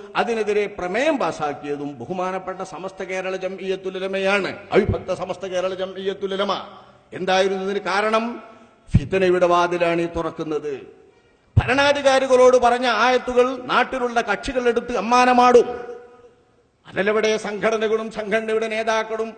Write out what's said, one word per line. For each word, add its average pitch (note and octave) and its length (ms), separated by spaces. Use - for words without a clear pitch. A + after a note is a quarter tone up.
അതിനെതിരെ G#3 500
പ്രമേയം A#3 400
പാസാക്കിയതും D3 800
ബഹുമാനപ്പെട്ട F#3 600
സമസ്ത F#3 420
കേരള F#3 340
ജംഇയ്യത്തുൽ F#3 600
ഉലമയാണ്, F#3+ 600
അവിഭക്ത F#3+ 400
സമസ്ത F3+ 340
കേരള F#3 280
ജംഇയ്യത്തുൽ F#3+ 600
ഉലമ. F#3+ 320
എന്തായിരുന്നു F#3+ 520
ഇതിന് G3 140
കാരണം? A3 640
ഫിത്തനയുടെ F3+ 480
വാതിലാണ് F3 560
ഈ E3+ 40
തുറക്കുന്നത്. D#3 800
ഭരണാധികാരികളോട് C4 1000
പറഞ്ഞ B3 300
ആയത്തുകൾ B3 760
നാട്ടിലുള്ള A#3+ 580
കക്ഷികളെടുത്ത് A#3 760
അമ്മാനമാടും. B3 680
അതിലവിടെ G#3+ 500
സംഘടനകളും G#3+ 720
സംഘടനയുടെ A3 580
നേതാക്കളും A3 680